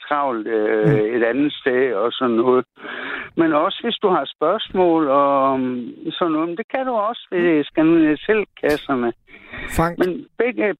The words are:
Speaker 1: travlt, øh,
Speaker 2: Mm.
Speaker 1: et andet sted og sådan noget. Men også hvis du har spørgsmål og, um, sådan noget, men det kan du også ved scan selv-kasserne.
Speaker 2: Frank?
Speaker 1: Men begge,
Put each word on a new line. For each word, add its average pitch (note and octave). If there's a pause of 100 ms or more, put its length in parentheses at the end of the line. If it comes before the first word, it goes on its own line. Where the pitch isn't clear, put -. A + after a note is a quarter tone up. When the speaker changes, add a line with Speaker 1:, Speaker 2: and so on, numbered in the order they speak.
Speaker 1:
travlt, C3+
øh, A2
Speaker 2:
Mm. G#2+
Speaker 1:
et A2+
andet C#3
sted B2+
og A2+
sådan A#2+
noget. B2+ (720)
Men E3
også D#3+
hvis A#3
du G3+
har D3+
spørgsmål E3+
og, C#3
um, B2+ (180)
sådan D#3+
noget, D#3
men E3+
det A3+
kan C4
du C4
også A3
ved E3+
scan D#3 (100)
selv-kasserne. C#3+ (640)
Speaker 2:
Frank? E3+
Speaker 1:
Men F3+ (120)
begge, G#3+